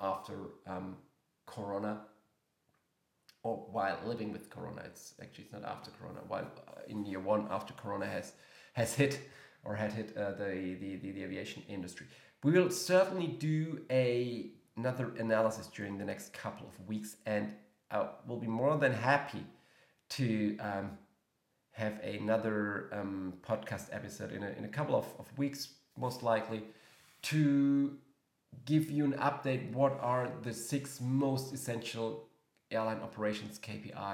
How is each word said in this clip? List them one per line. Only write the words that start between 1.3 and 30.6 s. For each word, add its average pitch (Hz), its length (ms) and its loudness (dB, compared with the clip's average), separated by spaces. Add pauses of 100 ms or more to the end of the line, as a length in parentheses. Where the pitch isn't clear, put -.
Corona, 104 560 -4 (1400)
or 113 280 -2
while 98 340 2
living 110 260 -2
with - 180 -10
Corona. - 360 -10
It's - 360 -16
actually, - 220 -16
it's - 100 -18
not 104 100 -10
after 101 280 -8
Corona, 90 360 -12
while, 95 220 -2 (180)
uh, - 200 -16
in 104 180 -4
year 98 140 -4
one 104 320 4
after 95 240 -2
Corona 101 320 -4
has, 98 260 -4 (400)
has 117 220 2
hit 139 240 4 (440)
or 104 120 -4
had 107 180 0
hit, 110 240 -6
uh, 101 140 -2
the, 95 480 -4
the, 95 160 -6
the, 98 160 -6
the 95 120 -8
aviation 95 460 -8
industry. 92 380 -8 (360)
We 147 100 8
will 180 180 8
certainly 185 560 4
do 156 540 0 (100)
a, 123 600 2 (260)
another 123 420 0
analysis 110 480 4
during 101 300 -6
the 101 80 -4
next - 280 -6
couple - 340 -8
of 95 200 -14
weeks, 107 380 -4
and 104 280 0 (380)
I 104 160 2 (180)
will 117 140 -4
be 117 80 -4
more 127 300 4
than 135 160 4
happy 120 520 2 (680)
to, 107 480 2
um, 101 380 -4 (760)
have 107 300 -2
another, 107 920 0
um, 98 400 -4 (120)
podcast 107 480 -4
episode 104 380 -8
in 101 120 -6
a, 101 80 -4
in - 120 -8
a 104 60 -8
couple 143 260 0
of, - 100 2 (140)
of - 180 -12
weeks, 139 360 -4 (240)
most 123 260 -2
likely, 110 400 2 (600)
to 139 760 6 (680)
give 156 260 6
you 147 140 4
an 139 80 4
update. 131 600 0
What 131 280 6
are 120 300 2 (120)
the 117 100 -4
six - 480 -4